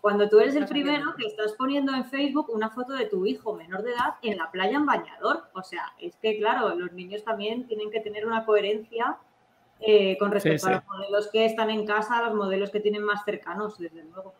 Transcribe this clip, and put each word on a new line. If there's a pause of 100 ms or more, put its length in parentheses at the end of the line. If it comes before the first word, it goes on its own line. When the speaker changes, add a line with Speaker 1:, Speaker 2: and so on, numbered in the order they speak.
Speaker 1:
cuando
tú
eres
el
Speaker 2:
Estás
haciendo
Speaker 1:
primero
que
estás
poniendo
en
Facebook
una
foto
de
tu
hijo
menor
de
edad
en
la
playa
en
bañador.
O
sea,
es
que,
claro,
los
niños
también
tienen
que
tener
una
coherencia, (600)
eh,
con
Speaker 3:
Sí,
Speaker 1:
respecto
Speaker 3:
sí.
Speaker 1:
a
los
modelos
que
están
en
casa,
a
los
modelos
que
tienen
más
cercanos,
desde
luego.